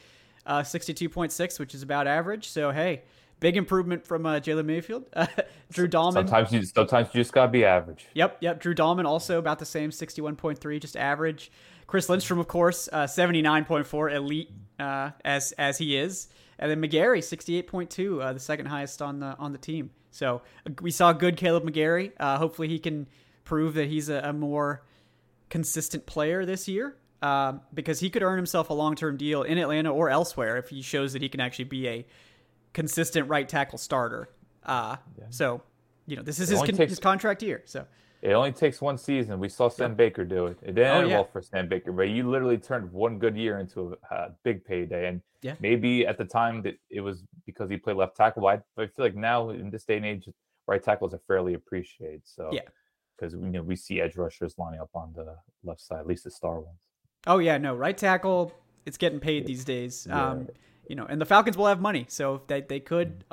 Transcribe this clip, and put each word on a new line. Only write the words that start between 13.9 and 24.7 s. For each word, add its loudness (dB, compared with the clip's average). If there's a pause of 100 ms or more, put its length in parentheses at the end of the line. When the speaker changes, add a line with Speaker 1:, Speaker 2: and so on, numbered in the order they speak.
Speaker 1:
elite, -4 (280)
uh, -4 (120)
as, 0
as 0
he 0
is. -2 (300)
And -2
then 0
McGarry, 4
sixty-eight -4
point -6
two, -2
uh, -4
the -8
second -6
highest -8
on -6
the, -8
on -8
the -10
team. -8 (200)
So, -2 (260)
uh, -8 (100)
we -2
saw 8
good 2
Caleb 2
McGarry. 0
Uh, 0
hopefully -2
he -4
can -4 (360)
prove 0
that 0
he's -2
a, -2
a -2
more -2 (640)